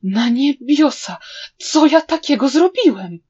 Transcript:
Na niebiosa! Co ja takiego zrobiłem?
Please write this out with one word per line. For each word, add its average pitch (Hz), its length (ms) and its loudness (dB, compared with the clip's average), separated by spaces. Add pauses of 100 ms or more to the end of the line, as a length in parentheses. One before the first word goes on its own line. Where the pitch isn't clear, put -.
Na 208 260 -2
niebiosa! 277 880 0 (400)
Co - 280 0
ja 302 140 4
takiego 294 480 -2
zrobiłem? 269 720 0 (120)